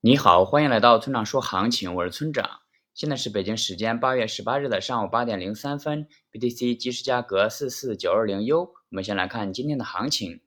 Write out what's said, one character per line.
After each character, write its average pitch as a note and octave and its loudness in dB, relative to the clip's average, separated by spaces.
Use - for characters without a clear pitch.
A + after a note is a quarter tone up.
你 B2 6
好， F#2+ 8
欢 D3 4
迎 C#3+ 4
来 A2+ 4
到 A#2 8
村 C#3 -6
长 A2+ -2
说 C3+ 0
行 G2+ 0
情， F#2 -4
我 F2 -2
是 F2+ -4
村 D3+ -6
长。 - -4
现 D3+ -6
在 C#3 -2
是 - -6
北 G#2 -2
京 G#2+ -4
时 G2 -4
间 A2 -2
八 C3 0
月 A#2 0
十 - -8
八 B2+ 0
日 C#3+ -2
的 G#2+ 0
上 A2+ -2
午 F#2 -6
八 A#2 0
点 G#2+ -2
零 F#2+ -6
三 C#3 -6
分 D3+ -4
，B A2 -14
T A#2+ 0
C A#2+ -2
即 B2 -6
时 B2 -8
价 B2 0
格 G2+ 2
四 C3+ -6
四 B2 -6
九 F2+ -2
二 A2 2
零 G2 -2
U。 D3 2
我 F3+ -8
们 F#2+ -6
先 G2+ -4
来 F#2 0
看 G2+ -6
今 B2 -6
天 D3 -2
的 A#2+ -4
行 G2+ -6
情。 G2 -6